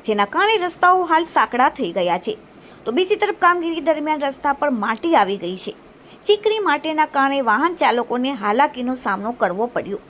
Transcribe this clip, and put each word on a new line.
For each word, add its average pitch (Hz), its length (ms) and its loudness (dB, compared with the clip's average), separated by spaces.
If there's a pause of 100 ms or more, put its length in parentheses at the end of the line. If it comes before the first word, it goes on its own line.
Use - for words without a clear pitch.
જેના 208 180 2
કારણે 403 320 2
રસ્તાઓ 359 480 2
હાલ 330 200 2
સાંકડા 247 440 2
થઈ 190 240 -4
ગયા 175 260 0
છે, - 180 -6 (480)
તો - 80 -4
બીજી 370 240 2
તરફ 415 180 -2
કામગીરી 339 460 0
દરમિયાન 302 400 0
રસ્તા 294 320 -2
પર 285 180 -2
માટી 226 440 -2
આવી 202 220 4
ગઈ 180 200 -8
છે. - 180 -12 (520)
ચીકણી 415 320 2
માટીના 311 480 0
કારણે 277 340 0
વાહન 269 340 0
ચાલકોને 247 580 0
હાલાકીનો 247 640 0
સામનો 220 380 -4
કરવો 208 340 -2
પડ્યો - 320 -6 (120)